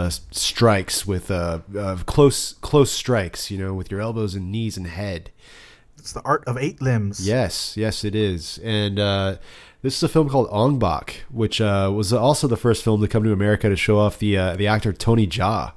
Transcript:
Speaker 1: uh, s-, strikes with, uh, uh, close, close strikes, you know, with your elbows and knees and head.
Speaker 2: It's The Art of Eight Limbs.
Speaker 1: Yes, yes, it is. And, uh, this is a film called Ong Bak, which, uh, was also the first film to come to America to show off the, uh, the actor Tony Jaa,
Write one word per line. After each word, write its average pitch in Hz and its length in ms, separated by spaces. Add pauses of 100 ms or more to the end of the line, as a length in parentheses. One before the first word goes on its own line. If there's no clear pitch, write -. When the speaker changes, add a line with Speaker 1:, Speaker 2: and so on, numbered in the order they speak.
Speaker 1:
uh, - 40
s-, 82 140 (100)
strikes - 760
with, 95 240
uh, 85 300 (180)
uh, 95 200 (100)
close, - 540
close 143 300
strikes, - 600
you 101 80
know, 95 140
with 92 180
your 98 100
elbows 110 320
and 95 180
knees 110 260
and 90 100
head. 90 420 (760)
Speaker 2:
It's - 80
The - 120
Art 147 240
of 123 100
Eight 139 240
Limbs. 104 440
Speaker 1:
Yes, 107 520
yes, 107 260
it 104 100
is. 98 480
And, 104 380
uh, 98 380 (460)
this 135 120
is - 80
a 160 60
film 156 180
called 135 240
Ong 123 260
Bak, 90 540
which, 113 300
uh, 98 340
was 104 160
also 123 340
the 120 120
first 117 260
film 110 160
to 104 80
come 110 160
to 110 80
America 104 380
to 98 80
show 107 200
off 104 220
the, 104 180
uh, 92 200
the 101 100
actor 107 240
Tony 113 340
Jaa, 92 520